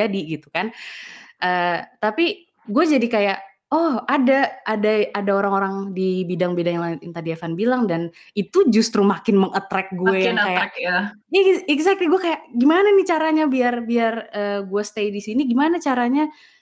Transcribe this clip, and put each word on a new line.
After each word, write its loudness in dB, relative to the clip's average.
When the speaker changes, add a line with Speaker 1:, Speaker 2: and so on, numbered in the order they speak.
Speaker 1:
jadi -2
gitu -8
kan. -4
Eh, 0
tapi -2
gue 0
jadi 2
kayak, 0
"Oh, 0
ada, 2
ada, 0
ada -2
orang-orang -2
di -2
bidang-bidang -2
yang -4
lain -6
yang -14
tadi -6
Evan -6
bilang," 0
dan -2
itu 2
justru 2
makin 2
meng-attract -2
gue 0
Speaker 2:
Makin 2
Speaker 1:
yang 0
kayak, 0
Speaker 2:
attract -4
ya. -2
Speaker 1:
Iya, 4
exactly. 0
Gue 2
kayak, -4
"Gimana 4
nih 4
caranya 0
biar, 0
biar, 0
eh, -4
gue -4
stay -4
di -6
sini? -2
Gimana 2
caranya 0